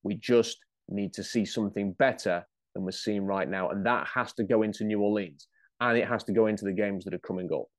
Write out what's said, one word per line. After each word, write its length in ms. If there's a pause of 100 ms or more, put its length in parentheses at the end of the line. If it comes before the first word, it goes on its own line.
We 120
just 440 (280)
need 260
to 100
see 220
something 480
better 520 (280)
than 120
we're 60
seeing 340
right 240
now, 200
and 160
that 220
has 260
to 100
go 180
into 240
New 160
Orleans, 460 (340)
and 160
it 100
has 160
to 80
go 140
into 180
the 80
games 320
that 100
are 60
coming 320
up. 140 (140)